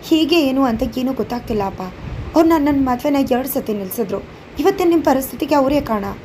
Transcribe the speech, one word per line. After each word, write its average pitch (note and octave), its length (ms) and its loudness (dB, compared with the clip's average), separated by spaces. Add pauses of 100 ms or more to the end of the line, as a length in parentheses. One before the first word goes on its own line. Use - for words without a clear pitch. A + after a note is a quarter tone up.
ಹೀಗೆ D#4+ 300 4 (100)
ಏನು C4+ 220 2
ಅಂತ A3+ 120 -2 (180)
ಏನೂ C4 200 -2
ಗೊತ್ತಾಗ್ತಿಲ್ಲ A3 500 -4
ಅಪ್ಪ. F#3 120 -10 (520)
ಅವ್ರು E4 180 6
ನನ್ನ, D4+ 160 2
ನನ್ನ C#4 200 2
ಮದುವೆನ C#4 320 0 (140)
ಎರಡು B3+ 200 -2
ಸತಿ A3+ 240 -2
ನಿಲ್ಲಿಸಿದ್ರು, G3 400 -4 (420)
ಇವತ್ತೇ F#4 300 2
ನಿಮ್ಮ E4+ 200 4
ಪರಿಸ್ಥಿತಿಗೆ C4+ 480 0
ಅವರೇ C4+ 300 2
ಕಾರಣ. G#3 180 -2 (180)